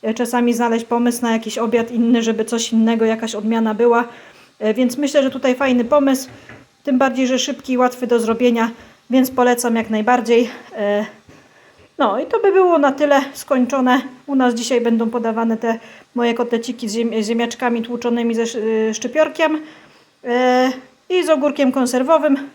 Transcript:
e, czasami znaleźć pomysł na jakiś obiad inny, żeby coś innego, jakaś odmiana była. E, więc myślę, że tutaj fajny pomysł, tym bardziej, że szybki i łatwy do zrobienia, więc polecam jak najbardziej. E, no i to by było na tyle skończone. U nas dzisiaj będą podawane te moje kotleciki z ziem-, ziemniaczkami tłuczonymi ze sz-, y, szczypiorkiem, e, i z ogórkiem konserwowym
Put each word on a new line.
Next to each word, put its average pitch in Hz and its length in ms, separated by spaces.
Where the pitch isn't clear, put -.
e, 220 120
czasami 240 400
znaleźć 226 320
pomysł 240 360
na 233 100
jakiś 226 260
obiad 233 340
inny, 233 320
żeby 220 220
coś 226 280
innego, 226 320
jakaś 220 300
odmiana 220 380
była. 233 340
E, 214 140
więc 247 240
myślę, 294 260
że 262 60
tutaj 254 260
fajny 254 300
pomysł, 269 440
tym 262 140
bardziej, 254 300
że 254 120
szybki 262 340
i 247 40
łatwy 247 300
do 233 120
zrobienia, 226 520
więc 254 220
polecam 240 440
jak 220 140
najbardziej. 233 600
E, 208 300
no 226 220
i 294 60
to 466 140
by 403 120
było 359 260
na 285 140
tyle 285 300
skończone. 254 680
U 277 80
nas 247 180
dzisiaj 240 280
będą 233 280
podawane 226 480
te 226 220
moje 240 180
kotleciki 233 560
z 202 60
ziem-, 226 280
ziemniaczkami 233 580
tłuczonymi 240 540
ze 226 60
sz-, 226 180
y, 220 40
szczypiorkiem, 311 680
e, 254 480
i 359 160
z 302 40
ogórkiem 285 420
konserwowym 277 680